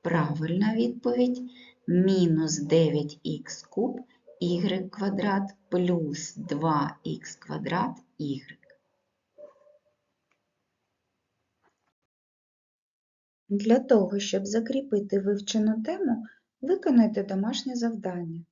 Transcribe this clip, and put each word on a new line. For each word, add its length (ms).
Правильна 720
відповідь: 760
мінус 720
дев'ять 640
ікс 400
куб 380
ігрек 500
квадрат 640
плюс 680
два 680
ікс 320
квадрат 600
ігрек. 400
Для 300
того, 400
щоб 280
закріпити 720
вивчену 640
тему, 420
виконайте 600
домашнє 540
завдання. 760